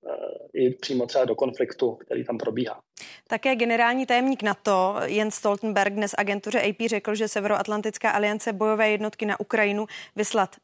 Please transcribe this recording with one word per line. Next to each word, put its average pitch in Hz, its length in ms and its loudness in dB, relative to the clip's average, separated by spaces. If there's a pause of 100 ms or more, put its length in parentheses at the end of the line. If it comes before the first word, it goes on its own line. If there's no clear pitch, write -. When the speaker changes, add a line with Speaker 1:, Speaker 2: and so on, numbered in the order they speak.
Speaker 1:
eh, - 40 -6 (400)
i 127 180 4
přímo 127 360 -2
třeba 127 180 2
do 113 100 2
konfliktu, 127 580 0
který 123 320 -6
tam 117 140 -4
probíhá. 113 420 -4 (480)
Speaker 2:
Také 262 280 0
generální 233 500 2
tajemník 247 360 2
nato 202 640 2
Jens 208 300 0
Stoltenberg 202 580 0
dnes 202 260 -2
agentuře 202 420 0
A 208 120 2
P 226 160 -2
řekl, 214 260 -2
že 214 140 0
Severoatlantická 214 840 0
aliance 208 420 0
bojové 214 380 2
jednotky 214 360 -2
na 202 140 -2
Ukrajinu 208 460 0 (300)
vyslat 208 480 0